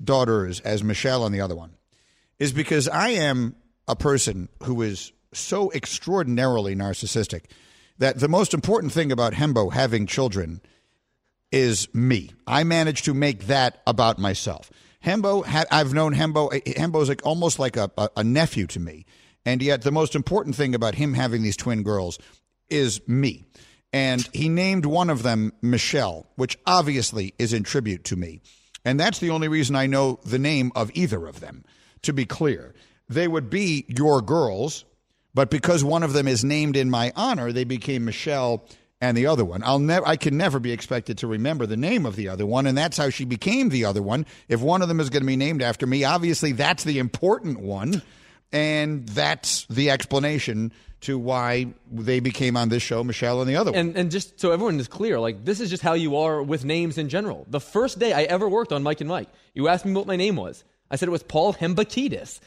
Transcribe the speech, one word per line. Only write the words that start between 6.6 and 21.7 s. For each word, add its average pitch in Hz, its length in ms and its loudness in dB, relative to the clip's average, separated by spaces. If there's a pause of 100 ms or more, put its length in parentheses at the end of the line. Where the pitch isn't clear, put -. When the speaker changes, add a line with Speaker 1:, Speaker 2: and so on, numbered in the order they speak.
Speaker 1:
narcissistic 98 720 -4 (540)
that 131 200 2
the 143 80 4
most 180 280 2
important 175 380 0
thing 156 180 2
about 117 220 2
Hembo 120 380 2
having 117 360 0
children 92 520 -2 (920)
is 117 420 2
me. 120 380 2 (160)
I 135 160 2
managed 160 420 0
to 147 80 2
make 135 340 0
that 131 380 2
about 113 340 4
myself. 95 520 -4 (320)
Hembo, 196 420 0
ha-, 151 260 0
I've 147 220 4
known 156 220 2
Hembo. 151 340 2 (140)
Hembo's 151 460 0
like, 135 160 -2
almost 165 340 0
like 131 180 -2
a, 101 200 -2
a, 104 200 0
a 107 60 0
nephew 120 440 2
to - 120 -8
me. 80 260 -10 (400)
And 127 160 0
yet 135 200 2
the 139 100 0
most 156 240 0
important 151 400 -2
thing 131 200 0
about 110 200 0
him 143 180 -2
having 120 300 0
these 104 140 -2
twin 113 260 -2